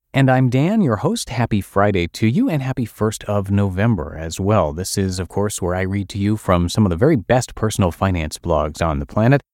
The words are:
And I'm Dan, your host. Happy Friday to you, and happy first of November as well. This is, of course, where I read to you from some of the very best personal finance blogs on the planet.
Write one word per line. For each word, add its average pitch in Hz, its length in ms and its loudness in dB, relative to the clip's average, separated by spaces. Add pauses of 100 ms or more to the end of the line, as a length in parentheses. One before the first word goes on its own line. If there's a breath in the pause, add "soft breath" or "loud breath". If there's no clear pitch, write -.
(120)
And 135 160 2
I'm 127 220 4
Dan, 165 300 0
your 123 160 2
host. 185 320 -4
Happy 117 320 -2
Friday 98 480 0
to - 180 -2
you, 208 240 2
and 151 100 -2
happy 131 240 -4
first - 420 -4
of 101 260 -2
November 98 680 0
as 80 220 -8
well. 95 320 2
This 90 260 -6
is, 95 220 -2
of 85 80 -6
course, 101 340 -4
where 90 140 -2
I 92 60 -2
read 98 260 -4
to 101 100 -8
you 101 180 0
from 87 320 2
some 110 160 2
of 95 60 2
the 85 60 -2
very 143 180 4
best 120 400 0
personal 104 380 0
finance 90 440 -2
blogs 78 480 -2
on 76 140 -2
the 71 80 -6
planet. 123 340 2 (140)